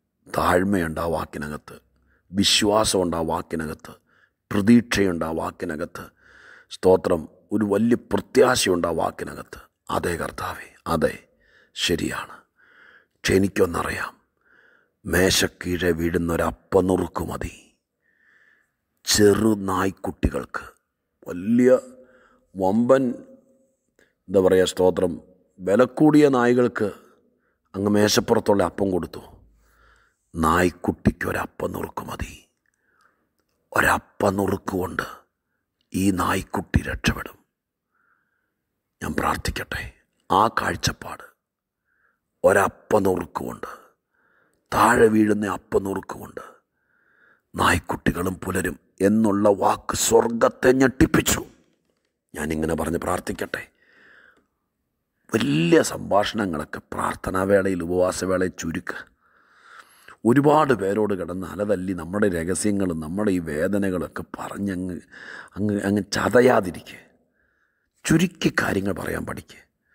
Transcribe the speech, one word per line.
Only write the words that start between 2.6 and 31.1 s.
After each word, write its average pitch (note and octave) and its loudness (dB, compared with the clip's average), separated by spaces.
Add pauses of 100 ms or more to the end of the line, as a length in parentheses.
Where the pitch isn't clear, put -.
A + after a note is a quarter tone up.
ആ E2 -2
വാക്കിനകത്ത്, D#2+ -8 (580)
പ്രതീക്ഷയുണ്ട് G2 2
ആ D#2+ -4
വാക്കിനകത്ത്. E2+ -8 (640)
സ്തോത്രം. F2+ 2 (260)
ഒരു G#2+ 0
വലിയ G#2+ 2
പ്രത്യാശയുണ്ട് G#2 0
ആ E2+ -4
വാക്കിനകത്ത്. E2 -8 (320)
"അതേ F2 -2
കർത്താവേ, - -10 (180)
അതെ, E2 -2 (640)
ശരിയാണ്. - -6 (720)
പക്ഷെ - -4
എനിക്കൊന്നറിയാം, F#2+ 0 (920)
മേശക്കീഴെ F2+ 0
വീഴുന്ന E2+ -2
ഒരപ്പനുറുക്ക് F2+ 0
മതി - -6 (1500)
ചെറു G#2 6 (100)
നായ്ക്കുട്ടികൾക്ക്." F#2+ -4 (640)
വലിയ A#2 2 (840)
വമ്പൻ, A#2 2 (1200)
എന്താ F#2+ 4
പറയുക, F#2 6
സ്തോത്രം, F2+ 2 (480)
വില F#2+ 2 (100)
കൂടിയ D3+ 6
നായ്കൾക്ക് B2 2 (840)
അങ്ങ് G2+ 0
മേശപ്പുറത്തുള്ള G#2 2
അപ്പം G2 -4
കൊടുത്തു. E2+ -6 (1120)
നായ്ക്കുട്ടിക്കൊരപ്പനുറുക്ക് - -2